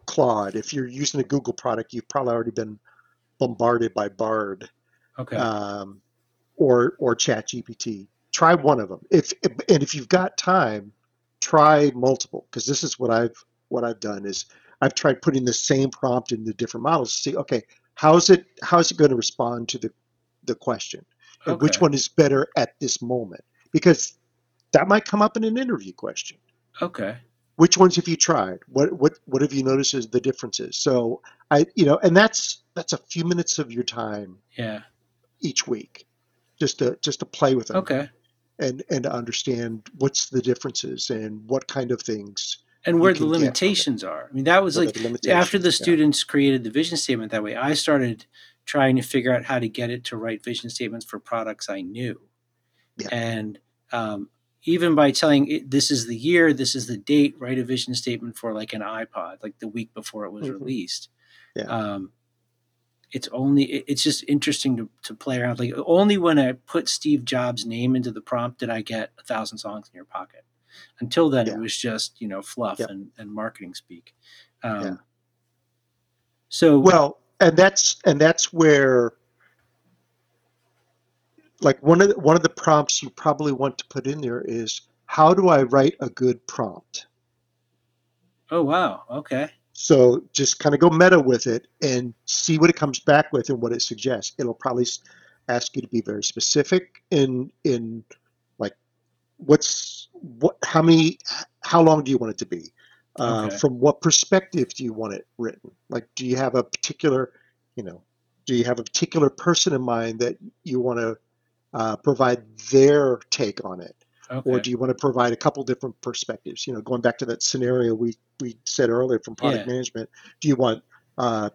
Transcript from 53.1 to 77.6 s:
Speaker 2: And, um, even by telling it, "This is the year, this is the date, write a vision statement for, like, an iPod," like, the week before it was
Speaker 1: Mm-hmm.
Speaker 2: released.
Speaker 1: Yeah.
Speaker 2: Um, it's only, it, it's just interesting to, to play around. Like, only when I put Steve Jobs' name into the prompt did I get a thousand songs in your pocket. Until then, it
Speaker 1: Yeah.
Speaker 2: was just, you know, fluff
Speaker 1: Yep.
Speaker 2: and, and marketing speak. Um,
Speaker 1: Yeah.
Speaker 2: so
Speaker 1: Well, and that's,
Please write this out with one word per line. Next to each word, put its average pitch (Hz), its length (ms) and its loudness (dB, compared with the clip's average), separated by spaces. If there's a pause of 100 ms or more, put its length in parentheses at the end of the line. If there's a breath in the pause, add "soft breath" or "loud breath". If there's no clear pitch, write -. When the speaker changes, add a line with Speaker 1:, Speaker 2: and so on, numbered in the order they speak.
Speaker 2:
And, 113 480 -6 (320)
um, 107 380 -8 (340)
even 165 320 0
by 143 160 6
telling 143 380 2
it, 147 200 -6
"This 139 220 0
is 117 160 -2
the 117 80 -8
year, 160 380 2
this 123 200 -2
is 123 140 -8
the 120 80 -8
date, 143 420 2
write 127 220 -6
a 120 60 -4
vision 127 280 -6
statement 120 440 -8
for, 113 160 -8
like, 107 180 -10
an 110 100 -8
iPod," 104 600 -10
like, 104 160 -16
the 113 80 -12
week 110 260 -10
before 107 300 -14
it 95 80 -12
was 104 160 -12
Speaker 1:
Mm-hmm. 131 60 -8 (100)
Speaker 2:
released. 113 460 -10 (480 soft breath)
Speaker 1:
Yeah. - 60 -6
Speaker 2:
Um, 101 500 -8 (960)
it's 127 220 -10
only, 139 320 2
it, - 240 -6
it's 143 140 -2
just - 260 -2
interesting 143 480 -2
to, 113 120 -8 (120)
to - 120 -16
play 127 280 -6
around. 120 180 -4
Like, 120 140 -4 (120)
only 196 320 4
when 165 220 2
I 127 140 2
put - 340 -6
Steve 143 380 -2
Jobs' 123 400 -4
name 123 320 -2
into 120 140 -4
the 107 100 -14
prompt 120 380 -8
did 117 100 -6
I 113 120 -4
get 110 380 -10
a - 40 -20
thousand 110 340 -8
songs 104 360 -14
in 90 40 -20
your 87 80 -20
pocket. - 400 -16 (560 soft breath)
Until 151 280 0
then, 123 200 0
it - 20 -4
Speaker 1:
Yeah. 107 60 -8
Speaker 2:
was 110 200 -8
just, - 440 -8
you 107 80 -10
know, 98 120 -10
fluff 110 380 -8
Speaker 1:
Yep. 113 100 -8
Speaker 2:
and, 98 280 -16
and 104 160 -18
marketing 107 400 -12
speak. - 420 -20 (480 soft breath)
Um, 107 180 -8
Speaker 1:
Yeah. 95 140 -8 (1500)
Speaker 2:
so 151 320 6
Speaker 1:
Well, 151 400 6 (240)
and 165 140 6
that's, 190 480 4